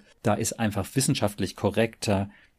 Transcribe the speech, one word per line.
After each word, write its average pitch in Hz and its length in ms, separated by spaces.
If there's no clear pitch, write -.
da 104 140
ist - 180
einfach 104 400
wissenschaftlich 110 640
korrekter 107 720